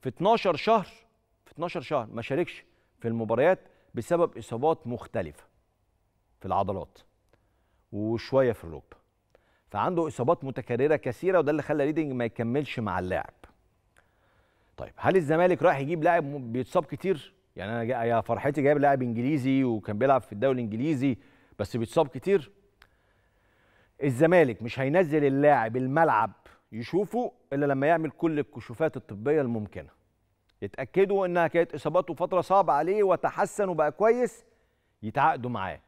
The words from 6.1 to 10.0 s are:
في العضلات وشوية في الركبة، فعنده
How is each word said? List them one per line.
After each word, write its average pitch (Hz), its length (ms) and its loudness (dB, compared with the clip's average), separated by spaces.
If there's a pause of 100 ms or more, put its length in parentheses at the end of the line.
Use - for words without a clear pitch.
في - 60 -18
العضلات 95 520 -4 (960)
وشوية 117 600 0
في - 120 -8
الركبة، 80 340 -16 (720)
فعنده 160 360 -2